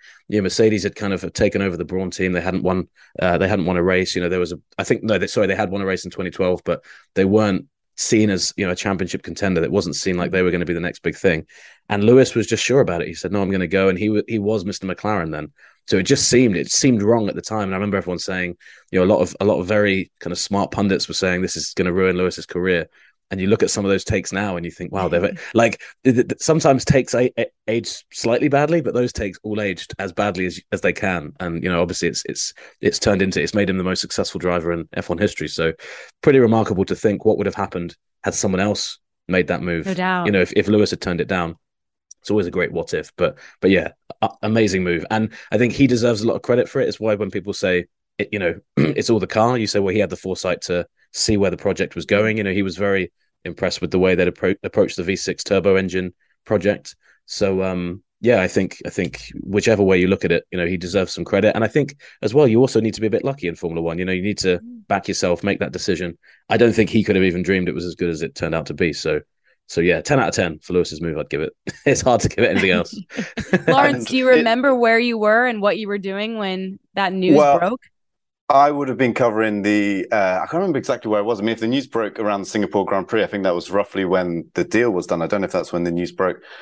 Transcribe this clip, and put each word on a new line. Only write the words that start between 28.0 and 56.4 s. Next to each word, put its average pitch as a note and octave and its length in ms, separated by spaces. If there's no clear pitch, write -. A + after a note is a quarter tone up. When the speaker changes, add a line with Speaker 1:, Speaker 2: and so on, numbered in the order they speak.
Speaker 1:
slightly A#2+ 340
badly, D3 320
but A2+ 140
those B2 180
takes G2 320
all G#2+ 160
aged G2 400
as F#2+ 140
badly F#2+ 320
as, F2 160
as F#2+ 100
they F2 120
can. E2+ 480
And, E2+ 200
you F2+ 80
know, F2 120
obviously F2 260
it's, - 180
it's, - 280
it's - 200
turned G2 220
into, F#2+ 200
it's E2 120
made G2+ 160
him F#2+ 80
the F#2 60
most F#2 180
successful - 380
driver F2 320
in E2+ 220
F - 160
one E2+ 80
history. - 300
So E2 260
pretty C3+ 180
remarkable A2 460
to F#2 100
think G#2 300
what G#2+ 120
would G2+ 100
have F2+ 80
happened F2+ 420
had F#2+ 100
someone F#2+ 280
else - 380
made F2+ 200
that F2 140
move. E2+ 260
Speaker 2:
No F#3+ 60
doubt. F3+ 320
Speaker 1:
You G#2 60
know, G2 100
if, F2 140
if G2 120
Lewis G#2 240
had F2+ 100
turned F2 200
it - 60
down, F2 280
it's - 100
always G#2 180
a E2+ 40
great F2 200
what - 220
if, D#2 220
but, D#2+ 240
but F#2+ 100
yeah, F2 220
a-, G#2 80
amazing G#2+ 400
move. E2+ 260
And A2 240
I - 40
think A#2+ 140
he C#3 160
deserves A#2+ 340
a A2+ 60
lot - 80
of G2 60
credit A#2+ 260
for C#3 140
it. A2 80
It's G2+ 100
why G#2+ 160
when G2 160
people F#2+ 220
say, F2+ 320
it, G#2 160
you G#2 60
know, F2 280
<clears throat> - 100
"It's - 320
all A2 100
the F#2 60
car," A#2 320
you A2 100
say, G2+ 120
"Well, G2 140
he G#2 80
had F#2 100
the F2+ 60
foresight F#2 460
to F2 220
see A2 240
where G2 120
the E2+ 80
project F#2 380
was E2+ 100
going." G#2+ 320
You G#2+ 60
know, G2 80
he G2 100
was F#2 160
very G2 340
impressed F2+ 380
with F2 80
the F#2+ 80
way F#2 160
they'd F2+ 140
appro-, F#2 340
approached - 360
the F#2 60
V F#2 120
six - 280
turbo G2 320
engine F#2 380